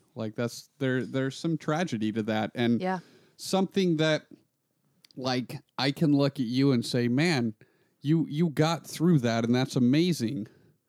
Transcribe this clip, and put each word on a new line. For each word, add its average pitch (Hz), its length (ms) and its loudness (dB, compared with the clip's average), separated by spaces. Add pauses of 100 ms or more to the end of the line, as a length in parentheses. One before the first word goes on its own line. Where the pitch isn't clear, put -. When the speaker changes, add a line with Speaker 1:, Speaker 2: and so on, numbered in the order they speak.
(160)
Speaker 1:
Like, 110 200 -8
that's, - 340 -6 (100)
there, 131 260 0
there's 131 300 -4
some 165 220 -4
tragedy 151 560 -2
to 110 100 -2
that. 107 320 -2
And 117 240 2
Speaker 2:
Yeah. 180 200 -2 (380)
Speaker 1:
something 190 600 0
that, 156 300 0 (880)
like, 127 440 -4 (200)
I 135 120 0
can 147 240 2
look 139 240 2
at 123 60 0
you 135 260 2
and 117 140 2
say, 120 220 0
"Man, 127 480 0 (460)
you, 151 280 0
you 160 200 0
got 156 380 0
through 160 320 2
that, 117 260 0
and 117 100 2
that's 127 200 0
amazing." 123 720 2 (420)